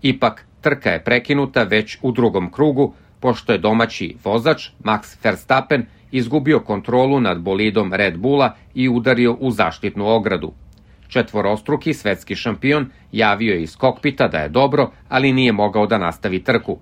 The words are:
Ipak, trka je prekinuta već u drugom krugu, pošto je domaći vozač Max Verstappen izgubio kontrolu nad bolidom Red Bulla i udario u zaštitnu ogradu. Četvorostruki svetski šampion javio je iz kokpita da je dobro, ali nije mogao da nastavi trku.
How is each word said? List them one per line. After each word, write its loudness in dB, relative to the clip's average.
Ipak, 0
trka 0
je -2
prekinuta 0
već -2
u -2
drugom 0
krugu, 0
pošto -2
je 2
domaći 0
vozač 0
Max -4
Verstappen 0
izgubio 0
kontrolu 0
nad 0
bolidom 0
Red 0
Bulla 2
i 0
udario 2
u -4
zaštitnu -2
ogradu. 0
Četvorostruki -2
svetski -6
šampion -2
javio 2
je -2
iz -12
kokpita 0
da -4
je -4
dobro, 2
ali 2
nije 2
mogao 0
da 0
nastavi -4
trku. -2